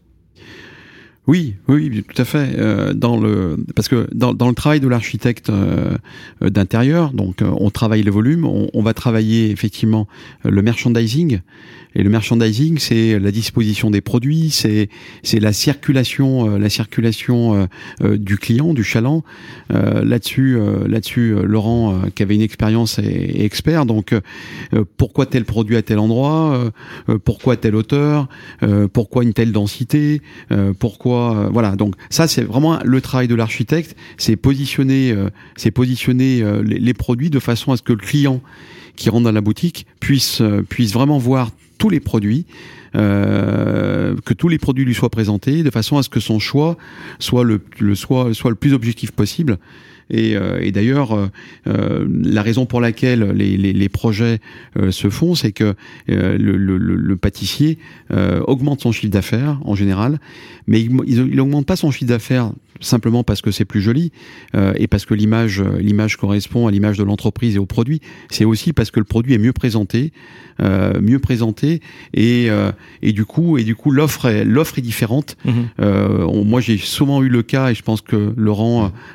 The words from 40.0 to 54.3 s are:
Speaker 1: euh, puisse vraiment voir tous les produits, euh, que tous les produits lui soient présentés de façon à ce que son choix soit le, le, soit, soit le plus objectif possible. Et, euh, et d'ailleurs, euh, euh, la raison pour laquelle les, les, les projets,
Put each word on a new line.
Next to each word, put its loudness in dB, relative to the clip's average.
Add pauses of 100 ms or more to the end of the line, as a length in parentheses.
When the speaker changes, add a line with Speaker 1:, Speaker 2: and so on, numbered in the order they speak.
Speaker 1:
euh, 2
puisse -2
vraiment 2
voir 0 (280)
tous 2
les 0
produits, -2 (500)
euh, 0
que -2
tous 0
les 2
produits -2
lui 0
soient 0
présentés 0
de 0
façon 0
à 2
ce -6
que -2
son -2
choix 0 (420)
soit 0
le, 2 (200)
le, 2
soit, -2
soit -2
le -2
plus 2
objectif -2
possible. 0 (520)
Et, 0
euh, -4
et -2
d'ailleurs, 0
euh, 0 (400)
euh, -2 (160)
la 0
raison 0
pour -2
laquelle 0
les, 0
les, 0
les 0
projets, 0 (380)